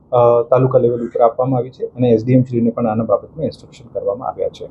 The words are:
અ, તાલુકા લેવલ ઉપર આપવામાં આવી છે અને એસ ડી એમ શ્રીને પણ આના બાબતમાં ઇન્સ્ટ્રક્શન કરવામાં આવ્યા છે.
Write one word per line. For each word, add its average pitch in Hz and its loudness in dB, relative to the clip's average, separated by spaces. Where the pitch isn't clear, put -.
અ, 120 4
તાલુકા 131 2
લેવલ 120 0
ઉપર 123 -6
આપવામાં 127 0
આવી 127 -8
છે - -10
અને 123 -2
એસ 110 2
ડી 127 0
એમ 127 4
શ્રીને 120 -2
પણ 117 -4
આના 113 -2
બાબતમાં 107 -4
ઇન્સ્ટ્રક્શન - -12
કરવામાં 98 -6
આવ્યા 92 -6
છે. - -14